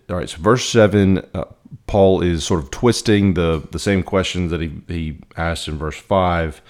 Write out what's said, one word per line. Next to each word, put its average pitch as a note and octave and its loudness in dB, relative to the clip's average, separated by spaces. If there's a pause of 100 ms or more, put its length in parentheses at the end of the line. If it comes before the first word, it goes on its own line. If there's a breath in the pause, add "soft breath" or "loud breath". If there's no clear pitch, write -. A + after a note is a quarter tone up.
all F2+ -6
right, D#2 -6
so - -14
verse A#2 2
seven, G2 4 (120)
uh, E2+ -6 (420)
Paul F#2+ 4
is E2+ 0
sort E2+ -2
of - -14
twisting G#2 2
the, E2 0
the - -10
same G2 0
questions F2+ -2
that E2 -4
he, D#2 -8
he D#2+ -8 (180)
asked E2+ -6
in D#2 -8
verse D2+ -8
five. F2 -2